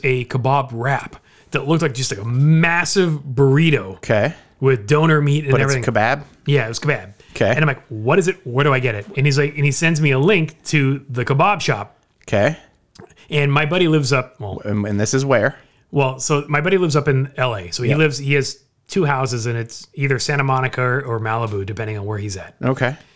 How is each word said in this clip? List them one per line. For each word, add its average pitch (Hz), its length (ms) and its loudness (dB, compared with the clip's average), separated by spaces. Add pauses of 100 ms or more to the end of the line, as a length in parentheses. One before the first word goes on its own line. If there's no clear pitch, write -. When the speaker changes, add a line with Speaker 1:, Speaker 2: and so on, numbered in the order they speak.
Speaker 1:
a 127 220 0
kebab 131 460 -2
wrap 120 440 -4 (340)
that 135 160 -4
looked 160 160 2
like 143 120 0
just, 131 180 -4
like, 101 80 -6
a 101 40 -8
massive 165 880 2 (100)
burrito 135 720 2
Speaker 2:
Okay. 117 380 0 (260)
Speaker 1:
with 127 260 0
donor 151 340 4
meat 147 240 2
and 139 60 -4
Speaker 2:
But 135 100 4
Speaker 1:
everything. 135 220 0
Speaker 2:
it's 123 80 0
kebab? 117 320 0 (240)
Speaker 1:
Yeah, 139 200 2
it - 20 -8
was 117 100 -8
kebab. 107 360 -4 (200)
Speaker 2:
Okay. 104 160 2
Speaker 1:
And 123 80 2
I'm 156 80 4
like, 135 220 -4
"What 117 320 0
is 165 80 0
it? 180 180 -4
Where 127 180 0
do 147 80 4
I 131 60 2
get 123 160 -2
it?" 104 120 -10 (100)
And 143 100 2
he's 139 120 2
like, 147 180 -2
and 147 80 0
he 143 80 2
sends 165 280 0
me 147 120 4
a 131 60 4
link 160 480 2
to 139 420 0
the 123 160 -4
kebab 160 360 2
shop. 107 380 -6 (240)
Speaker 2:
Okay. 113 340 2 (760)
Speaker 1:
And 147 220 0
my 151 140 2
buddy 175 220 2
lives 147 240 2
up, 127 280 -2
well, 98 240 -10
Speaker 2:
And, 104 220 -2
and 104 140 -2
this 110 140 0
is 135 100 0
where? 131 320 2 (360)
Speaker 1:
well, 131 280 0
so 143 280 -2
my 147 120 0
buddy 185 180 0
lives 170 160 0
up 147 140 0
in 135 280 0
L 123 200 0
A. 87 160 -12
So - 100 -6
he 123 80 0
Speaker 2:
Yep. 143 80 2
Speaker 1:
lives, 151 200 2
he 139 160 0
has - 280 -2 (260)
two 190 160 0
houses, 127 420 -2
and 117 120 -2
it's - 360 -12
either 139 240 -2
Santa 143 260 -2
Monica 131 380 0
or, 127 200 0
or 117 180 -4
Malibu, 110 460 -4
depending 107 320 -8
on 101 60 -8
where 104 140 -6
he's 101 180 -8
at. - 260 -16
Speaker 2:
Okay. 131 340 0 (200)